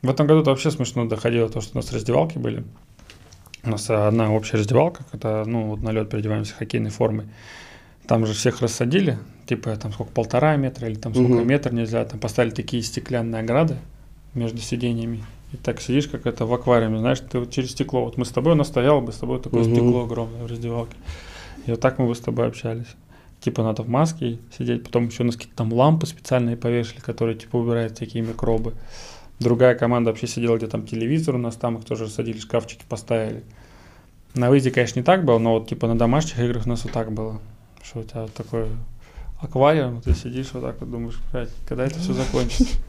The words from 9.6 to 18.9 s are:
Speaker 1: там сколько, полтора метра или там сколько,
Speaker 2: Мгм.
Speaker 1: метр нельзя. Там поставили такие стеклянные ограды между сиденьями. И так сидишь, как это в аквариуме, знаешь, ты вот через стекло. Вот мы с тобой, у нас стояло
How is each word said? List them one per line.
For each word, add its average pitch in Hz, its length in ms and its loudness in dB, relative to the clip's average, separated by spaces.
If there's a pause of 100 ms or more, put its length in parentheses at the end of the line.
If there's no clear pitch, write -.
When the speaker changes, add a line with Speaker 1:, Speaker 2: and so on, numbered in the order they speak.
Speaker 1:
там 104 160 -6
сколько, 107 220 -8
полтора 127 420 2
метра 131 320 -2
или 110 80 -4
там 110 180 -6
сколько, 127 200 6
Speaker 2:
Мгм. 117 160 4
Speaker 1:
метр 143 240 2
нельзя. 117 320 0
Там 110 160 -12
поставили 113 320 0
такие 120 280 -4
стеклянные 113 600 -4
ограды 131 340 2 (600)
между 117 240 -2
сиденьями. 117 640 -2 (300)
И - 60 -12
так - 240 -4
сидишь, 143 260 0
как 135 180 -8
это 120 200 -2
в 113 80 2
аквариуме, 117 460 2
знаешь, 127 200 0
ты - 200 -4
вот 123 120 -6
через 127 200 -2
стекло. 131 340 -2
Вот 117 100 -8
мы 123 80 -2
с 117 60 -4
тобой, 147 240 2
у - 20 6
нас 147 140 2
стояло 135 320 4